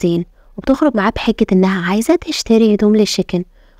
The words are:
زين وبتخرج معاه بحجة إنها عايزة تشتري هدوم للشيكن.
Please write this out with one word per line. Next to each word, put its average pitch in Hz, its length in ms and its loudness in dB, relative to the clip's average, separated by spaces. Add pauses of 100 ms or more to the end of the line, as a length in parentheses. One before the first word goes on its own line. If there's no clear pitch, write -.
زين 170 240 -2 (320)
وبتخرج 269 400 0
معاه 196 180 0
بحجة - 360 -2
إنها 185 380 0
عايزة 226 260 0
تشتري 226 600 0
هدوم 214 200 2
للشيكن. 185 480 -2 (360)